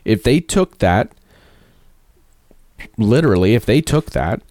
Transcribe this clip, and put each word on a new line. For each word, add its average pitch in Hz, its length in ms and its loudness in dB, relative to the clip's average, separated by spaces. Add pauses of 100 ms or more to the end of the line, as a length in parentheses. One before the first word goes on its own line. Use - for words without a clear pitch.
if 107 180 0
they 135 160 2
took - 400 -2
that, 92 320 0 (1900)
literally, 107 580 2
if 120 100 -2
they 135 160 2
took - 300 -4
that 82 400 -4